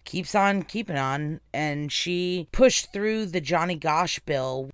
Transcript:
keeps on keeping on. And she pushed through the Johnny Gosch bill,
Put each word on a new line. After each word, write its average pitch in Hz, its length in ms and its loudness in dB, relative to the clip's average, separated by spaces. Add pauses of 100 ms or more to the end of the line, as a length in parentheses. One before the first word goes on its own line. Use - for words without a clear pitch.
keeps 175 300 -6
on 196 300 4
keeping 190 340 -4
on. 147 420 -2 (140)
And 147 360 -2
she 180 640 -2
pushed - 400 4
through 220 340 0
the 175 140 -2
Johnny 170 340 0
Gosch 160 520 0
bill, 135 460 -2